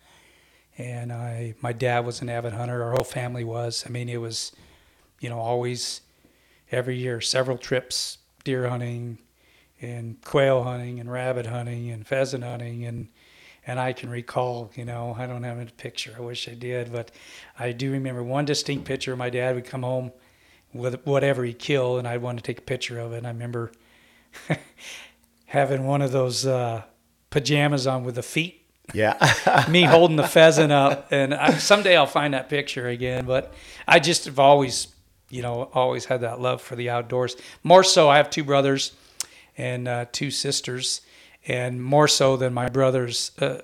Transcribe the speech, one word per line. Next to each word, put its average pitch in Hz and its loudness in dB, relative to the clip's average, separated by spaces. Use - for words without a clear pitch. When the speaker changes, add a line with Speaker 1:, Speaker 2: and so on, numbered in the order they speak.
Speaker 1:
and 120 -10
I, 117 -8
my 123 -4
dad 120 0
was 120 -8
an 123 -6
avid 117 -6
hunter. 120 -6
Our 117 -4
whole 131 2
family 123 -8
was. 117 -6
I - -14
mean, 120 -8
it 120 -8
was, 113 -8
you 127 -8
know, 120 -8
always 123 -4
every 127 -2
year, 123 -6
several 127 -2
trips, - -6
deer 127 -2
hunting 120 -6
and 117 -12
quail 135 2
hunting 123 -8
and 120 -12
rabbit 127 -4
hunting 120 -8
and 110 -12
pheasant 131 -2
hunting. 120 -10
And, 120 -10
and 123 -6
I 127 -2
can 123 -12
recall, 120 -4
you 120 -12
know, 120 -8
I 123 -8
don't 123 -10
have 120 -8
a 117 -10
picture. 120 -12
I - -12
wish 120 -10
I 120 -14
did, 123 -6
but 117 -8
I 123 -6
do 131 -4
remember 131 -6
one 135 -2
distinct 139 -4
picture. 135 -6
My 123 -4
dad 123 -2
would 123 -6
come 127 -8
home 127 -4
with 123 -6
whatever 139 2
he 120 -4
killed, 127 0
and 120 -6
I'd 120 -4
want 123 -6
to 113 -10
take 120 -8
a - -20
picture 123 -6
of 117 -8
it. 117 -8
And 117 -10
I 120 -8
remember 117 -6
<laughs> - -2
having 135 0
one 139 2
of 131 0
those, 127 -2
uh, 120 -2
pajamas 143 2
on 131 -2
with 123 -6
the 120 -4
feet. - -6
Speaker 2:
Yeah. - 4
<laughs> 160 0
Speaker 1:
Me 175 6
holding 165 8
the 143 2
pheasant 156 8
up. 139 4
And 139 2
I, 143 4
someday 202 6
I'll 143 6
find 147 0
that 131 -4
picture 139 -4
again. 127 -4
But 127 -2
I 165 8
just 160 0
have 139 -4
always, 139 6
you 127 -8
know, 120 -6
always 127 0
had 127 -2
that 117 -6
love 127 -2
for - -14
the 120 -4
outdoors. 120 -2
More 180 10
so, 175 6
I 143 8
have 147 4
two 156 -4
brothers 139 2
and, 123 -6
uh, 120 -2
two 143 -4
sisters. 131 -4
And 123 -4
more 143 6
so 135 4
than 123 0
my 123 -2
brothers, 127 0
uh, 139 -2